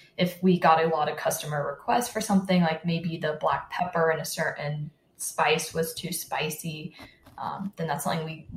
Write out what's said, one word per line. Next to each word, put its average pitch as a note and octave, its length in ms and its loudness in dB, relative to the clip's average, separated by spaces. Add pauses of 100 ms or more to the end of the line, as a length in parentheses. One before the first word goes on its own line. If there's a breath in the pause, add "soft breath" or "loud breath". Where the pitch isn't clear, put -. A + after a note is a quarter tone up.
(180 loud breath)
if F3+ 240 0
we F#3 160 6
got D#3+ 260 6
a E3 40 4
lot D#3 200 2
of D3+ 100 -4
customer D3+ 500 -2
requests A#3+ 420 0
for A3 100 -4
something, F#3+ 440 4
like D#3+ 200 0
maybe E3 340 -2
the D#3 220 -2
black D3 300 0
pepper E3 400 0
in D#3 100 2
a - 60 -6
certain D3+ 640 -4 (280)
spice D#3 540 0
was E3 220 -2
too - 180 -6
spicy, D#3 840 -6 (420 loud breath)
um, - 380 -6
then E3 120 -4
that's D3 180 -2
something D#3+ 200 -2
we D#3+ 320 -12